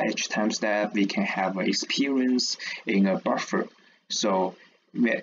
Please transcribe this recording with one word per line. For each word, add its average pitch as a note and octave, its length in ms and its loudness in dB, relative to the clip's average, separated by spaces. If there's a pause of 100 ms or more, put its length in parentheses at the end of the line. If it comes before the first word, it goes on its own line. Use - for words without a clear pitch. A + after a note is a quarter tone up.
each - 220 -4
time G#2+ 220 0
step, G#2 420 0
we G2+ 120 2
can G2 180 0
have F#2+ 340 -2
an F2+ 100 0
experience B2+ 920 0 (280)
in G2 200 4
a F#2+ 140 2
buffer. - 480 -2 (420)
So C#3+ 460 0 (380)
we, - 300 2